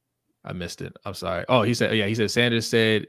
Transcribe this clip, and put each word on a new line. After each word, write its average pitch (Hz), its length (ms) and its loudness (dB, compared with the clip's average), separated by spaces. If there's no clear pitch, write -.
I - 80 -10
missed 90 280 -8
it. 92 240 -12
I'm 92 100 -10
sorry. 87 340 -6
Oh, 123 140 6
he 117 120 2
said, 110 220 0
yeah, 104 100 2
he 110 80 -2
said 110 160 0
Sanders 117 380 0
said, 110 400 2